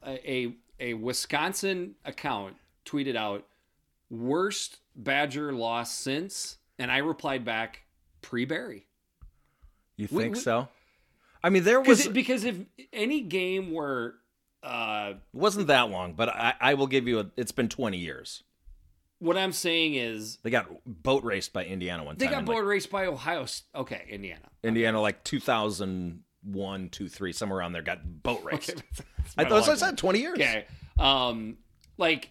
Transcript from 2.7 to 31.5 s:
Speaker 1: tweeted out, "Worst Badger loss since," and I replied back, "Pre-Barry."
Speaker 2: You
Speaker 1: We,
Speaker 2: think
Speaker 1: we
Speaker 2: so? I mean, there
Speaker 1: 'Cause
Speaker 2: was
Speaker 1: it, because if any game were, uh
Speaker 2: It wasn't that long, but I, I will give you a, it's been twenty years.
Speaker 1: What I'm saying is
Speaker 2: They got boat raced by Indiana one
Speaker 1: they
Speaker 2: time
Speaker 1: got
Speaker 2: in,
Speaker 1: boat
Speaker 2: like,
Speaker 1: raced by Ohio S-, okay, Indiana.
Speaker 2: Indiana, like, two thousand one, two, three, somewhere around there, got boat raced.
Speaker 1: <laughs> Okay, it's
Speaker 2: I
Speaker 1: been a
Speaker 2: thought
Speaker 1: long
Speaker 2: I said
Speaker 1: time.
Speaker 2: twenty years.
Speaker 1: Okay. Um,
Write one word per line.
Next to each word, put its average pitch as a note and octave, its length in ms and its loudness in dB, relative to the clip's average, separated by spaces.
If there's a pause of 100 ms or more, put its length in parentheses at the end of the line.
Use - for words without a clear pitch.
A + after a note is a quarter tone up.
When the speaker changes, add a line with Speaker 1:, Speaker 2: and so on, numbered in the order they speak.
Speaker 1:
tweeted C3+ 320 -2
out, G#2 300 -4 (640)
"Worst C#3+ 680 -2 (180)
Badger C#3+ 560 0
loss A#2 400 -2
since," - 640 -6 (200)
and B2+ 120 -2
I C3 80 4
replied C#3+ 460 -2
back, A2+ 380 -4 (400)
"Pre-Barry." C3 640 -4 (1120)
Speaker 2:
You G#2 140 -4
Speaker 1:
We, F#3+ 120 2
Speaker 2:
think A3+ 140 -2
Speaker 1:
we B3 40 -4
Speaker 2:
so? B2 280 0 (760)
I F3 80 4
mean, F#3 140 6
there A#3 140 8
Speaker 1:
'Cause C4 100 6
Speaker 2:
was G3+ 180 10
Speaker 1:
it, G#3+ 60 -2
because B3+ 320 2
if A3+ 120 0 (360)
any A#3+ 280 0
game F#3 520 -2
were, C3+ 440 -2 (460)
uh G#2+ 540 -4
Speaker 2:
It - 40 -18 (120)
wasn't G3 340 2
that B2 240 6
long, F2+ 240 -4
but A2+ 160 2
I, A#2 300 2
I C3+ 140 6
will C3+ 120 4
give C3 220 2
you A2+ 120 4
a, G2 160 -4
it's A#2+ 160 -4
been A#2+ 160 2
twenty G#2 300 -2
years. C#2+ 460 -10 (720)
Speaker 1:
What E3+ 180 2
I'm F#3+ 160 2
saying E3 420 2
is A2+ 480 -4
Speaker 2:
They A#2 80 -4
got G#2+ 180 2 (180)
boat C3 380 0
raced G2 280 -2
by F#2 120 -2
Indiana F2 400 -4
one D2+ 120 -10
Speaker 1:
they C4+ 100 0
Speaker 2:
time - 60 0
Speaker 1:
got C#4 80 0
Speaker 2:
in, - 60 -4
Speaker 1:
boat A#3 100 0
Speaker 2:
like, G#3+ 80 0
Speaker 1:
raced G3 260 0
by G3 160 -2
Ohio D3+ 360 -2
S-, - 200 -8 (120)
okay, A2 340 -8
Indiana. G2 400 -12 (140)
Speaker 2:
Indiana, A2+ 380 4
like, G#2 240 0
two C#3 160 -2
thousand F#2+ 800 -2 (200)
one, G2 480 -6
two, F#2+ 180 -8
three, F2+ 240 -6
somewhere F#2+ 280 -4
around F2 120 -4
there, E2+ 100 -6
got E2 400 -8
boat A#2+ 220 -2
raced. - 260 -6
Speaker 1:
<laughs> E3+ 120 -10 (440)
Okay, - 20 -12
it's - 100 -16
Speaker 2:
I B3+ 60 4
Speaker 1:
been B3 80 2
a G#3+ 80 10
Speaker 2:
thought - 80 6
Speaker 1:
long D4+ 80 6
Speaker 2:
I - 20 0
said - 80 2
Speaker 1:
time. F4+ 100 0
Speaker 2:
twenty G3 240 2
years. F4 180 -4
Speaker 1:
Okay. A#2+ 280 2 (320)
Um, B2 580 2 (400)